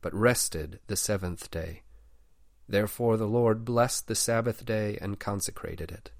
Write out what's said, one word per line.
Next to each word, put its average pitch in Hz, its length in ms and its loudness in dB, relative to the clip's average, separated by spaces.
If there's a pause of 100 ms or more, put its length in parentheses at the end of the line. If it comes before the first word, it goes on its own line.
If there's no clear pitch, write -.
but 82 140 -6
rested 95 720 2
the 104 100 -2
seventh 92 540 -2
day. 82 320 -6 (840)
Therefore 110 520 2
the 110 100 0
Lord 113 380 4
blessed 120 400 2
the 113 80 -2
Sabbath 117 500 0
day 107 380 -2
and 98 180 -6
consecrated - 720 -6
it. - 280 -14